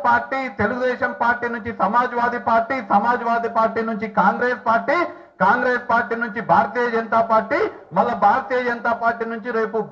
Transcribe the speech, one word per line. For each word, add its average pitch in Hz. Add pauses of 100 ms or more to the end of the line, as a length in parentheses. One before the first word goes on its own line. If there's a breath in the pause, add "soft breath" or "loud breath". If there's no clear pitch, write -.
పార్టీ, 262
తెలుగుదేశం 247
పార్టీ 240
నుంచి 226
సమాజ్వాదీ 240
పార్టీ, 233
సమాజ్వాదీ 233
పార్టీ 226
నుంచి 220
కాంగ్రెస్ 233
పార్టీ, 269 (360 loud breath)
కాంగ్రెస్ 247
పార్టీ 233
నుంచి 233
భారతీయ 240
జనతా 226
పార్టీ, 226 (220)
మళ్ళా 226
భారతీయ 247
జనతా 233
పార్టీ 233
నుంచి 226
రేపు 220 (140)